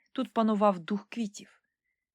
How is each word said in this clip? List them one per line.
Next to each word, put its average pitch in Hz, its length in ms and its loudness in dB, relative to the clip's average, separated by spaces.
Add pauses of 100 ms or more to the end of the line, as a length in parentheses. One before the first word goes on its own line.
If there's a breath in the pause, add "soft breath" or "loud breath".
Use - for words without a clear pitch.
(120)
Тут 254 200 -4
панував 208 460 4
дух 202 300 -8
квітів. - 520 -10 (540)